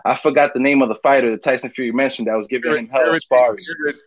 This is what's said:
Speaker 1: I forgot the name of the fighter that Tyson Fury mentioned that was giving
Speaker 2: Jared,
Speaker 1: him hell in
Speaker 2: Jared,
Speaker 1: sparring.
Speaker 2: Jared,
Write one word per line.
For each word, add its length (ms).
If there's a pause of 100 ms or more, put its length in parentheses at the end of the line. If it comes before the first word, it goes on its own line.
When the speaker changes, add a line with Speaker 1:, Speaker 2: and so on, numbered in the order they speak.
Speaker 1:
I 120
forgot 360
the 80
name 220
of 80
the 60
fighter 340
that 120
Tyson 280
Fury 200
mentioned 380
that 80
was 100
giving 180
Speaker 2:
Jared, 160
Speaker 1:
him 100
hell 140
in 20
Speaker 2:
Jared, 160
Speaker 1:
sparring. 420
Speaker 2:
Jared, 320 (100)